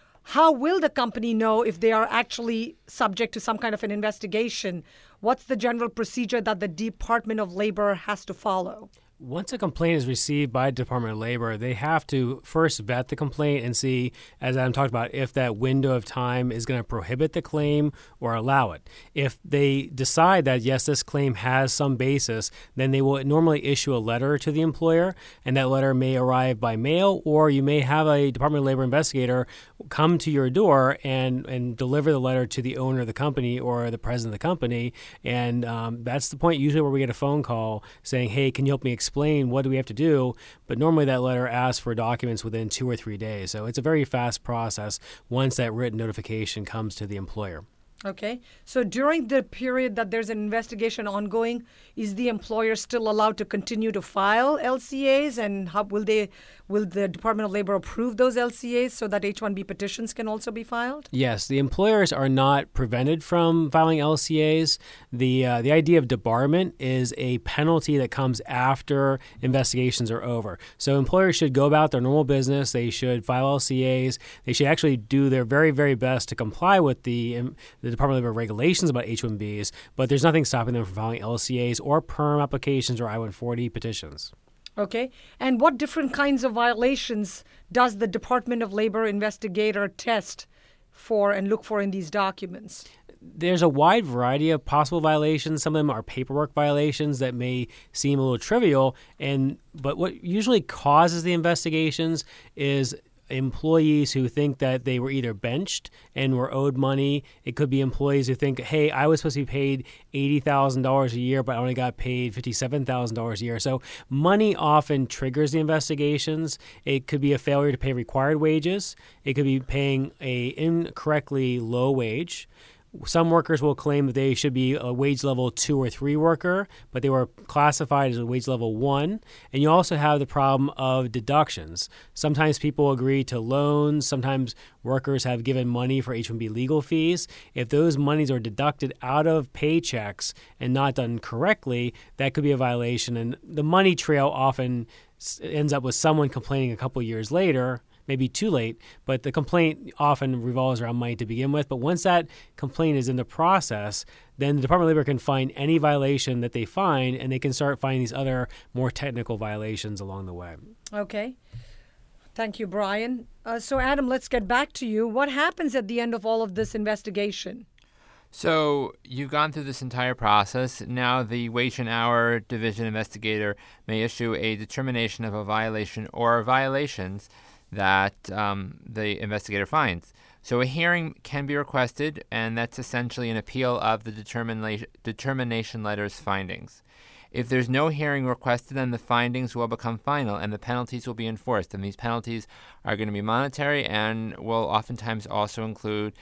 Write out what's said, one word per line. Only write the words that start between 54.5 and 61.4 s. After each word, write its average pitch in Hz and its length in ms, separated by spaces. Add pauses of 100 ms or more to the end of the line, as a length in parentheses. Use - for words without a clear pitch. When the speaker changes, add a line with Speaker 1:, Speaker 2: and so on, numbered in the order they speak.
Speaker 1:
L 254 160
C 269 300
As? 269 280
And 196 340
how 208 120
will 202 220
they, 208 260 (380)
will 208 180
the 190 220
Department 214 380
of 196 40
Labor 196 240
approve 220 420
those 247 200
L 240 140
C 240 340
As 247 100
so 220 140
that 202 160
H 202 180
one 208 100
B 196 120
petitions 202 480
can 220 160
also 214 240
be 226 100
filed? 247 480
Speaker 2:
Yes, 127 380